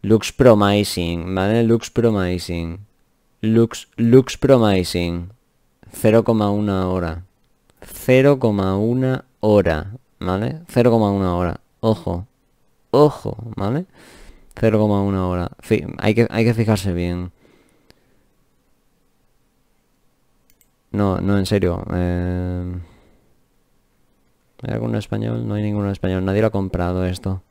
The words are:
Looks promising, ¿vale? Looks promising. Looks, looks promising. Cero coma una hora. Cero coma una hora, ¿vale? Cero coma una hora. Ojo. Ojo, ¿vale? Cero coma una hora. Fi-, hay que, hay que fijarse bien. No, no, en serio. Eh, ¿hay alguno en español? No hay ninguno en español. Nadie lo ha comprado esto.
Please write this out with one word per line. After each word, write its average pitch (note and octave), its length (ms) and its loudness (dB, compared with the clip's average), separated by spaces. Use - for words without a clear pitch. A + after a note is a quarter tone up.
Looks G#2 320 0
promising, G2+ 1000 2
¿vale? G#2 280 0
Looks A2+ 260 0
promising. F2+ 880 -2
Looks, A2+ 460 0
looks A#2+ 400 4
promising. F#2 920 2
Cero A2 320 4
coma G#2+ 280 0
una G2 380 -2
hora. F2 340 -4
Cero C3 580 2
coma G2 380 0
una B2+ 480 -2
hora, G2+ 560 2
¿vale? G#2+ 480 -4
Cero A#2+ 240 4
coma A2 200 2
una F#2+ 240 0
hora. F2 260 -4
Ojo. F#2+ 480 -4
Ojo, C#3+ 460 2
¿vale? B2 300 -4
Cero A2 240 2
coma G#2 220 2
una F#2+ 260 0
hora. F2+ 320 -4
Fi-, - 280 -2
hay G#2 160 0
que, A#2 140 2
hay A2+ 160 -2
que A#2+ 80 2
fijarse G#2 400 0
bien. F2 380 -4
No, G2 300 0
no, G2+ 160 0
en F#2+ 80 0
serio. F#2 380 0
Eh, F2+ 840 -4
¿hay A2+ 100 -6
alguno A2+ 200 -4
en A2 60 -4
español? A2+ 480 -6
No G#2 80 -4
hay G#2 80 -2
ninguno G#2 220 -4
en G2 80 -2
español. F#2 320 -4
Nadie G2 160 0
lo A2 60 2
ha G#2 40 -2
comprado F#2 540 -4
esto. F2+ 460 -6